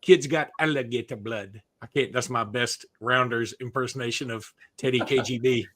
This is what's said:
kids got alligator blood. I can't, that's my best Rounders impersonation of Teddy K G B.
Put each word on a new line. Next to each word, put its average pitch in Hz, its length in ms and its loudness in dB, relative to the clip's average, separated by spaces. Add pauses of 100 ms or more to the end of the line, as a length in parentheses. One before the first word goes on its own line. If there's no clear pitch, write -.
kids 156 260 6
got 151 220 0 (100)
alligator 127 560 -2
blood. 104 460 -8 (200)
I 120 60 -18
can't, 131 260 0
that's 123 160 -2
my 120 140 0
best 113 420 -2 (140)
Rounders 117 600 0
impersonation 123 720 -4
of 110 200 -10 (260)
Teddy 127 240 2
K 135 200 2
G 120 180 -4
B. 120 360 2